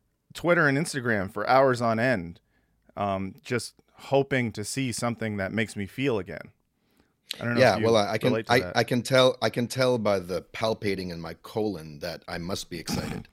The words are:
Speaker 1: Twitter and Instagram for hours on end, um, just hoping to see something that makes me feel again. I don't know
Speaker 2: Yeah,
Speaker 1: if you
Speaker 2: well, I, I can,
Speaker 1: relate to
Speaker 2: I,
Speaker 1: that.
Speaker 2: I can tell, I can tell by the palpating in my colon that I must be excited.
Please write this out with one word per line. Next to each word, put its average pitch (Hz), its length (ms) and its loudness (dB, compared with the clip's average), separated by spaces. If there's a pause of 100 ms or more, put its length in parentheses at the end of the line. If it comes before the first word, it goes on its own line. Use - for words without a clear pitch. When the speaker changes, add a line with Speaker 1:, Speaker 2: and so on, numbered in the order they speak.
(340)
Speaker 1:
Twitter 170 360 2
and 135 80 2
Instagram 117 520 -2
for 104 200 -6
hours 131 320 4
on 113 180 0
end, 104 400 -2 (560)
um, 95 480 -4
just - 300 -4 (320)
hoping 135 480 2
to 107 100 -8
see 131 300 -4
something 110 420 -4
that 95 160 -4
makes 107 240 -2
me 101 100 -4
feel 123 320 -2
again. - 340 -10 (880)
I - 60 -8
don't 120 100 -2
know 120 40 4
Speaker 2:
Yeah, 120 160 6
Speaker 1:
if 107 60 0
you 110 60 2
Speaker 2:
well, 113 100 6
I, 101 160 2
I 110 40 0
can, 127 120 0
Speaker 1:
relate 113 180 0
to 117 60 2
Speaker 2:
I, 120 80 6
Speaker 1:
that. 90 160 -6
Speaker 2:
I 120 80 4
can 123 160 0
tell, 127 400 4
I 113 80 2
can 120 180 -2
tell 127 300 2
by 104 220 2
the 87 220 -4 (120)
palpating 98 580 -2
in 85 80 -10
my 82 140 -10
colon 82 680 -6
that 80 280 -8
I 87 100 -8
must 87 320 -6
be 85 100 -10
excited. - 540 -6